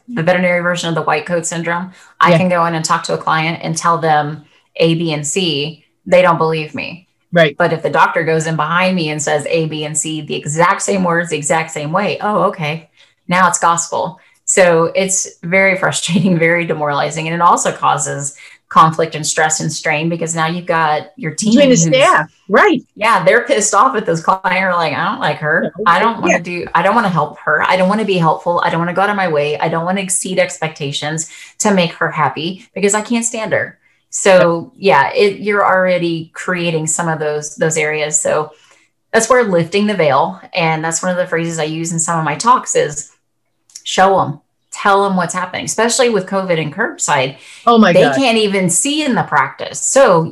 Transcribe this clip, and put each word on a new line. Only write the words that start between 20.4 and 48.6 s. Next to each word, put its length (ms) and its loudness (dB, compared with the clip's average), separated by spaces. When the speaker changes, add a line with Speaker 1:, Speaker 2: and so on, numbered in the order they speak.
Speaker 1:
you've 180 -6
got 520 0
your 180 -6
team 160 -2
Speaker 2:
Between 180 6
the 60 6
Speaker 1:
who's 120 2
Speaker 2:
staff. 440 2
Right. 340 2
Speaker 1:
Yeah. 280 0
They're 220 4
pissed 300 0
off 200 4
at 120 -4
this 160 -2
client. 220 0
They're 280 0
like, 200 0
"I 180 -2
don't 80 -6
like 180 -2
her. 400 -2
Speaker 2:
No. 80 -4
Speaker 1:
I 140 4
don't 220 0
wanna 120 2
Speaker 2:
Yeah. 60 0
Speaker 1:
do, 340 -8
I 80 2
don't 140 2
wanna 140 2
help 300 -2
her. 240 0
I 140 2
don't 120 2
wanna 160 0
be 120 0
helpful. 460 0
I 80 0
don't 80 0
wanna 160 -2
go 80 0
out 80 2
of 40 -2
my 120 -2
way. 320 -2
I 100 -2
don't 160 -4
wanna 160 -2
exceed 380 -4
expectations 920 -4
to 160 2
make 180 2
her 160 -4
happy 640 -4
because 220 0
I 80 0
can't 220 -2
stand 280 -6
her." 220 -2
So 640 2
yeah, 380 2
it, 260 2
you're 240 0
already 680 0
creating 540 -4
some 200 -4
of 120 -2
those, 380 -6
those 200 0
areas. 420 -2
So 320 -2
that's 160 4
where 140 6
lifting 420 0
the 80 0
veil. 480 2
And 280 0
that's 200 -4
one 80 -2
of 60 -4
the 100 0
phrases 320 -4
I 60 -2
use 260 -6
in 80 -2
some 180 -2
of 80 -2
my 100 -2
talks 400 0
is 360 -2
show 360 2
'em, 220 -4
tell 340 2
'em 100 -2
what's 200 -2
happening, 300 -8
especially 440 0
with 160 0
covid 340 -2
and 140 -6
curbside. 640 -2
Speaker 2:
Oh 100 6
my 160 6
Speaker 1:
They 80 6
Speaker 2:
God. 140 4
Speaker 1:
can't 240 2
even 320 0